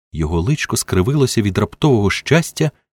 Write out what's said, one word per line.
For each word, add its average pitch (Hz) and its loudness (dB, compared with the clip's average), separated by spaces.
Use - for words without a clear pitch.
Його 78 -2
личко 131 -2
скривилося 123 0
від 101 -2
раптового 107 2
щастя, - -2